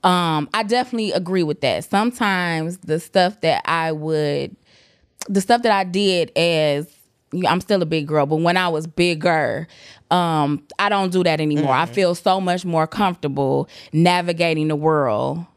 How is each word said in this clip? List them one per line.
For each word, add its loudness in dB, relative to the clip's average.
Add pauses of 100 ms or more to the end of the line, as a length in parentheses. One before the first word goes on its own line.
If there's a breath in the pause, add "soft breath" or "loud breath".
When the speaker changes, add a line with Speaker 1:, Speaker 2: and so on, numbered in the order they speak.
Speaker 1:
um, 0
I -2
definitely -2
agree 0
with -4
that. -2
Sometimes -2
the -4
stuff 0
that 2
I -2
would, -2 (720 soft breath)
the 0
stuff 2
that 2
I 2
did 0
as, 0 (580)
I'm 2
still 0
a 0
big -2
girl, 2
but 0
when 2
I 0
was -4
bigger, 0 (420 loud breath)
um, 0 (160)
I 0
don't 0
do 2
that 0
anymore. 0
I 2
Speaker 2:
Mm-hmm. -8
Speaker 1:
feel 2
so 0
much -2
more 0
comfortable -2 (240 loud breath)
navigating 2
the 0
world 0 (100)